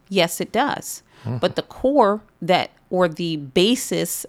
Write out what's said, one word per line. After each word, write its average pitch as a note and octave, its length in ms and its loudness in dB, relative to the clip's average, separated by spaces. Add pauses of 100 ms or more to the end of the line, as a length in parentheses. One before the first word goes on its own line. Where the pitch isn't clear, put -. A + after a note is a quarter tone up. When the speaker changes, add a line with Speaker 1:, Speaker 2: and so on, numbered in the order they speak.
Speaker 1:
Yes, F3+ 320 0
it F3 100 -8
does. - 500 -4 (220)
Speaker 2:
Mm-hmm. A#2 140 -4
Speaker 1:
But - 180 -2
the - 60 -2
core A3+ 600 2 (180)
that, F3 300 0 (180)
or F3+ 180 2
the E3 300 -4
basis, F3 920 0